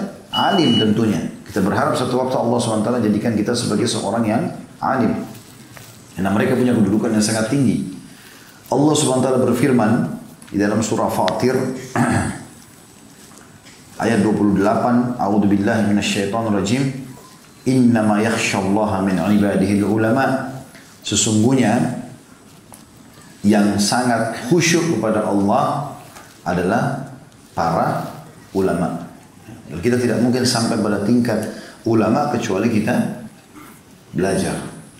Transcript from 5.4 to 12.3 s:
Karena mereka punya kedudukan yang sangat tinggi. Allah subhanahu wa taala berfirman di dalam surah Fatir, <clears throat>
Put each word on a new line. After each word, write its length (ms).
Karena 160
mereka 300
punya 160
kedudukan 400
yang 80
sangat 260
tinggi. 460
Allah 260
subhanahu 300
wa 20
taala 220
berfirman 440
di 80
dalam 240
surah 260
Fatir, 460
<clears throat> 80